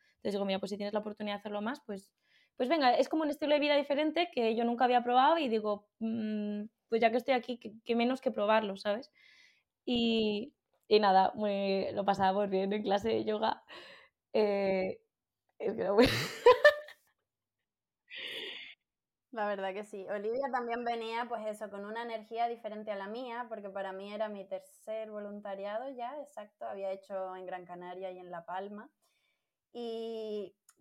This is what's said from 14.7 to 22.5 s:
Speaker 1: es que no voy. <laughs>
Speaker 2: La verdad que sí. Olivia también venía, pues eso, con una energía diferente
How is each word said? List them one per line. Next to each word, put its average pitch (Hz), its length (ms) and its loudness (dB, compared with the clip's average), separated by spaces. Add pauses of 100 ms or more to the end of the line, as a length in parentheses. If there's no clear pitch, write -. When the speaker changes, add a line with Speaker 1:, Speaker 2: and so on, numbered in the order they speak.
Speaker 1:
es - 160 -2
que 180 80 -2
no 196 120 2
voy. 247 120 8
<laughs> - 320 -2 (3000)
Speaker 2:
La 208 140 -2
verdad 196 260 -2
que 208 120 -8
sí. 196 240 -12
Olivia 226 440 -2
también 240 320 -2
venía, 233 440 -4
pues 220 180 -6
eso, 214 240 -8
con 202 140 -10
una 226 180 -8
energía 226 460 -4
diferente 214 420 -8